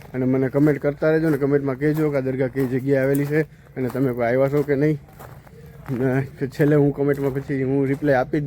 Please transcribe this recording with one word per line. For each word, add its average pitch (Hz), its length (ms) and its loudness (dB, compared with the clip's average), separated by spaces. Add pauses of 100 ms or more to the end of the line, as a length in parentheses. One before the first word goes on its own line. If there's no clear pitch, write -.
(100)
અને 127 160 -4
મને 131 240 2
કોમેન્ટ 143 320 2
કરતા 143 300 0
રહેજો 160 180 2
ને, 143 80 2
કોમેન્ટમાં 139 400 0
કહેજો 151 320 0
કે 143 80 0
આ 131 80 -2
દરગાહ 131 240 -2
કઈ 131 160 -2
જગ્યાએ 131 380 0
આવેલી 143 260 2
છે 151 100 2 (360)
અને 127 120 -2
તમે 135 240 0
કોઈ 117 140 -2
આવ્યા 131 260 2
છો 147 100 2
કે 143 120 0
નહીં. 147 240 2 (920)
ને 131 180 0 (400)
છેલ્લે 147 280 2
હું 143 160 4
કોમેન્ટમાં 139 420 0
પછી 139 280 -4
હું 135 240 0
રિપ્લાય 139 300 0
આપી 135 240 0
જ 147 60 -4